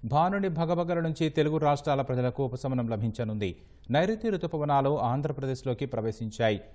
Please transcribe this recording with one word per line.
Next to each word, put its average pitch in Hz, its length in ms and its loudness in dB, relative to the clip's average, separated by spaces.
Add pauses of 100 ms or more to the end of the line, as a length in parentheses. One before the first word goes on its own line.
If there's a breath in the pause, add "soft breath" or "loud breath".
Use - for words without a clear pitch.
భానుడి 185 440 2
భగభగల 170 500 0
నుంచి 160 300 0
తెలుగు 151 280 2
రాష్ట్రాల 143 440 2
ప్రజలకు 127 420 0
ఉపశమనం 127 440 -2
లభించనుంది. 107 680 -2 (360 soft breath)
నైరుతి 214 380 2
రుతుపవనాలు 147 720 2
ఆంధ్రప్రదేశ్లోకి 131 840 -2
ప్రవేశించాయి. 110 760 -2 (140)